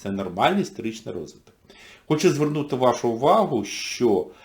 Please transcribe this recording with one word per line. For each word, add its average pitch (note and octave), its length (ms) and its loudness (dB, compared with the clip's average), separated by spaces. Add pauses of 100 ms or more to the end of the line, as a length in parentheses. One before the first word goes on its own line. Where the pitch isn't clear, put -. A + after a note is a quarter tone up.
це G2+ 100 -6
нормальний G2 500 0
історичний - 540 -8
розвиток. - 380 -14 (540)
Хочу D#3 220 2
звернути D3 460 -2
вашу B2 340 2
увагу, C3+ 560 2
що G2+ 600 0 (180)